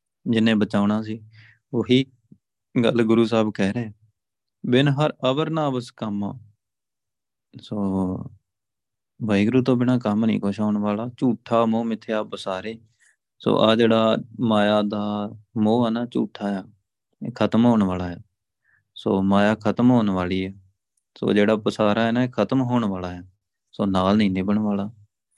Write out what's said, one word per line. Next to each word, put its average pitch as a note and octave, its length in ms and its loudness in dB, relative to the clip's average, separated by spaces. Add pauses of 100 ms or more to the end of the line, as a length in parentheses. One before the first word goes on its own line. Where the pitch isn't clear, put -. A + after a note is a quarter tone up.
(320)
ਜਿੰਨੇ A2+ 220 2
ਬਚਾਉਣਾ G#2 480 0
ਸੀ, A2 200 -12 (520)
ਉਹੀ B2+ 320 2 (800)
ਗੱਲ A#2 200 2
ਗੁਰੂ A2+ 220 4
ਸਾਹਿਬ A2 300 0
ਕਹਿ G2+ 180 0
ਰਹੇ, A2+ 180 -6 (720)
"ਬਿਨ C3+ 220 2
ਹਰ C#3+ 260 0 (160)
ਅਵਰ D3+ 200 -2
ਨਾ D#3 200 -2
ਵਸ B2 220 -6
ਕਾਮਾ।" G2+ 480 -8 (1200)
ਸੋ - 160 -10 (1500)
ਵਾਹਿਗੁਰੂ G#2+ 400 2
ਤੋਂ C3 120 2
ਬਿਨਾਂ B2 240 2
ਕੰਮ A2 260 0
ਨਹੀਂ G#2 140 0
ਕੁਛ G2+ 200 -4
ਹੋਣ G#2 180 0
ਵਾਲਾ। G#2 300 -2 (100)
"ਝੂਠਾ A#2 480 0
ਮੋਹ A2+ 200 0
ਮਿਥਿਆ A2 380 -4
ਬਸਾਰੇ।" G#2 560 -10 (600)
ਸੋ G#2+ 220 0
ਆਹ A2+ 140 4
ਜਿਹੜਾ A2+ 420 4 (220)
ਮਾਇਆ G#2+ 420 2
ਦਾ G#2 480 -4 (280)
ਮੋਹ A2+ 280 2
ਆ A2+ 40 0
ਨਾ, A#2 160 -4
ਝੂਠਾ A2 440 -6
ਆ, G2 140 -6 (640)
ਇਹ - 40 -8
ਖਤਮ A2 340 0
ਹੋਣ A2+ 180 4
ਵਾਲਾ F2+ 220 -2
ਆ। F2 120 -8 (800)
ਸੋ G2 260 0
ਮਾਇਆ G2+ 340 2
ਖਤਮ A#2+ 360 2
ਹੋਣ A2+ 180 2
ਵਾਲੀ F#2 360 -2
ਹੈ। G2 80 -10 (640)
ਸੋ A2 160 0
ਜਿਹੜਾ G#2 220 4
ਪਸਾਰਾ G#2 500 0
ਹੈ A2+ 60 0
ਨਾ, A#2+ 120 0
ਇਹ B2 60 -2
ਖਤਮ B2 320 0
ਹੋਣ B2 240 0
ਵਾਲਾ F#2 240 -4
ਹੈ। F2+ 220 -14 (400)
ਸੋ - 140 -4
ਨਾਲ F#2+ 320 2
ਨਹੀਂ G#2 140 2
ਨਿਭਣ F#2+ 280 0
ਵਾਲਾ। G#2 340 -4 (440)